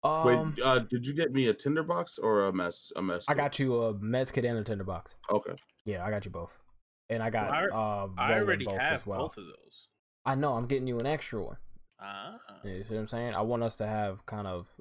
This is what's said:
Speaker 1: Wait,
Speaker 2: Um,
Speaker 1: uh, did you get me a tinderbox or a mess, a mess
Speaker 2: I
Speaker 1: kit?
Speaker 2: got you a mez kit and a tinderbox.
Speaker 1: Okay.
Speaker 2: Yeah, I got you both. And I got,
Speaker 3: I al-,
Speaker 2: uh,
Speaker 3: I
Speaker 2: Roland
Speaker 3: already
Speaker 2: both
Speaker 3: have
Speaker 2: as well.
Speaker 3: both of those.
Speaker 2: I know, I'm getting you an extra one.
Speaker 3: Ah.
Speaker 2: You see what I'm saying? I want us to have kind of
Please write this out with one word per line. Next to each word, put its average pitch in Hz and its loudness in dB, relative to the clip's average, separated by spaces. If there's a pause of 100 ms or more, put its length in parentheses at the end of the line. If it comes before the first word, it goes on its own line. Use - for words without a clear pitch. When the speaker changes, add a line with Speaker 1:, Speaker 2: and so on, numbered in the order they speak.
Speaker 1:
Wait, 156 4
Speaker 2:
Um, 156 0
Speaker 1:
uh, 131 6
did 120 -2
you 139 -2
get 147 2
me 131 4
a 107 6
tinderbox 160 0
or 104 6
a 95 2
mess, 90 -2
a - -4
mess 87 -2
Speaker 2:
I 143 4
Speaker 1:
kit? 143 2
Speaker 2:
got 143 0
you 127 2
a 113 2
mez 113 -2
kit 123 2
and 120 2
a 107 -2
tinderbox. 98 -6 (140)
Speaker 1:
Okay. - 2 (320)
Speaker 2:
Yeah, 95 -4
I 101 -2
got 104 -2
you 90 -10
both. 85 -10 (520)
And 113 0
I 113 0
got, 107 0
Speaker 3:
I 160 2
al-, 185 0
Speaker 2:
uh, 104 0 (100)
Speaker 3:
I 131 2
Speaker 2:
Roland 196 4
Speaker 3:
already 160 2
Speaker 2:
both 98 -2
Speaker 3:
have 147 2
Speaker 2:
as 139 -4
well. 98 -4
Speaker 3:
both 151 -4
of 98 -12
those. - -20 (380)
Speaker 2:
I 131 2
know, 139 2
I'm 117 0
getting 127 0
you 123 -2
an 117 -2
extra 135 -2
one. - -8 (420)
Speaker 3:
Ah. 101 -10 (260)
Speaker 2:
You 95 -8
see 110 -6
what 110 -2
I'm 107 -6
saying? 117 -4
I 95 0
want 117 0
us 113 -2
to 110 -4
have 107 -2
kind 104 -6
of 90 -6 (140)